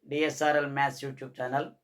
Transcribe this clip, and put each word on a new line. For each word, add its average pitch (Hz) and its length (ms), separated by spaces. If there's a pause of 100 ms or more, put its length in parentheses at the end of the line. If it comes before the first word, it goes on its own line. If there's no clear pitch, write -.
డిఎస్ఆర్ఎల్ 147 640
Maths 139 280
YouTube 135 340
channel. 127 260 (200)